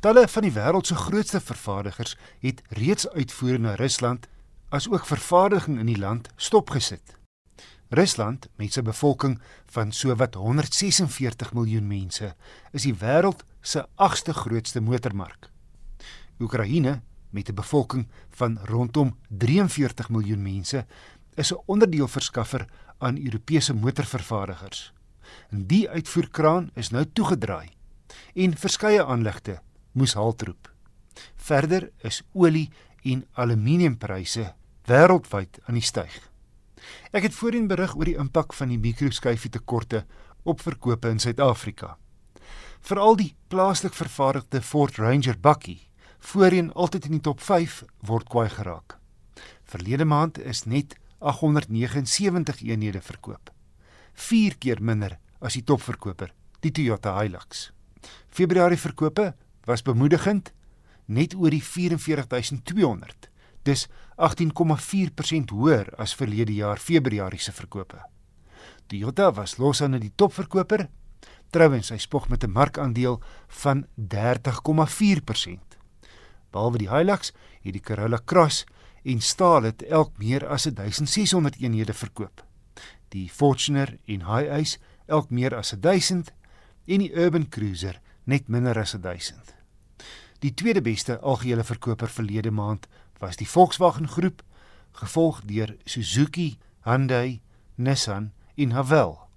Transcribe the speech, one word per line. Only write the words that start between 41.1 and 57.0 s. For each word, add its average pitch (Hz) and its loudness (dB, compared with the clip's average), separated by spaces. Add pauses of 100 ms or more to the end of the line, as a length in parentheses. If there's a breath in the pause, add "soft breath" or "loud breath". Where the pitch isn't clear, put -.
Suid-Afrika. 120 -2 (840 loud breath)
Veral 202 6
die 185 -2 (140)
plaaslik 185 2
vervaardigde 135 -2
Ford 143 0
Ranger 120 2
bakkie, 113 2 (300 soft breath)
voorheen 185 4
altyd 175 -2
in 143 -6
die 156 0
top 151 -2
vyf, 175 0 (160)
word 113 -2
kwaai 117 2
geraak. 90 -10 (640 loud breath)
Verlede 113 -2
maand 151 2
is - -8
net - -4 (200)
agthonderdnegensewentig 143 -2
eenhede 107 -4
verkoop, - -16 (640 soft breath)
vier 220 2
keer 113 -2
minder 107 -2 (220)
as - -6
die 123 -8
topverkoper, - -2 (280)
die 160 -2
Toyota 110 -2